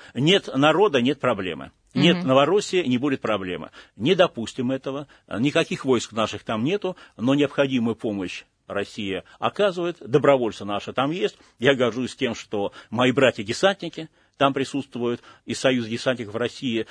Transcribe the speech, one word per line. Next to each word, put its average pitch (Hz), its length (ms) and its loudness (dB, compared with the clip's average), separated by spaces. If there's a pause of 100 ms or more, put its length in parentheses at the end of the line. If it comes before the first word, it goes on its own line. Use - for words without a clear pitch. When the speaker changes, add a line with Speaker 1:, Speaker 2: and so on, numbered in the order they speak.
(140)
Speaker 1:
Нет 160 420 2
народа — 147 460 4
нет 131 180 0
проблемы. 90 520 -4 (220)
Нет 165 260 4
Speaker 2:
Мгм. 175 100 -4
Speaker 1:
Новороссии — 160 560 2
не 127 120 2
будет 131 220 -2
проблемы. 92 520 -4 (260)
Не 147 180 0
допустим 127 560 -2
этого. 139 360 -8 (200)
Никаких 147 560 -2
войск 123 300 0
наших 107 320 -4
там 113 180 -4
нету, 185 320 -4 (220)
но 131 180 0
необходимую 131 600 0
помощь 101 480 -6 (220)
Россия 95 580 -6 (140)
оказывает, 175 600 -2
добровольцы 123 640 2
наши 101 300 -6
там 139 180 0
есть. 190 260 -4 (220)
Я 139 160 6
горжусь 120 400 -2
тем, 120 180 -4
что 101 380 -6 (180)
мои 123 220 4
братья-десантники 135 960 0 (300)
там 139 160 4
присутствуют, 127 680 -4 (240)
из 117 120 -6
Союза 127 300 2
десантников 113 460 -4
России, 113 560 -4